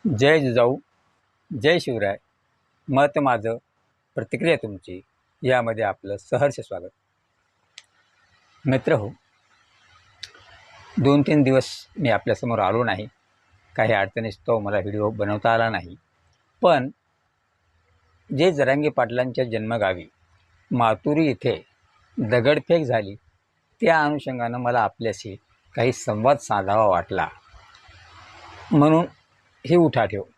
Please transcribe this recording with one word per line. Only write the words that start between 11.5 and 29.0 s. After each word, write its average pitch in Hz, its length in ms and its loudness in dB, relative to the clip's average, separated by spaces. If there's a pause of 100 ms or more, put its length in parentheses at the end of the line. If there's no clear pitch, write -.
मी 139 120 0
आपल्यासमोर 110 500 -2
आलो 104 240 0
नाही, 107 240 -4 (680)
काही 113 180 0
अडचणीस्तव 110 680 -4
मला 101 180 -4
व्हिडिओ 104 320 -4
बनवता 107 440 -2
आला 113 160 0
नाही, 90 260 -8 (680)
पण 147 280 2 (1500)
जे 175 140 4
जरांगे 143 380 0
पाटलांच्या 123 540 -2
जन्मगावी 107 600 -4 (680)
मातुरी 127 540 0
इथे 120 400 -2 (520)
दगडफेक 135 680 2
झाली, 107 300 -4 (680)
त्या 165 220 2
अनुषंगानं 127 540 -4
मला 123 240 0
आपल्याशी 104 540 -6 (400)
काही 120 180 0
संवाद 123 440 0
साधावा 104 480 0
वाटला, 87 420 0 (1400)
म्हणून 156 340 4 (600)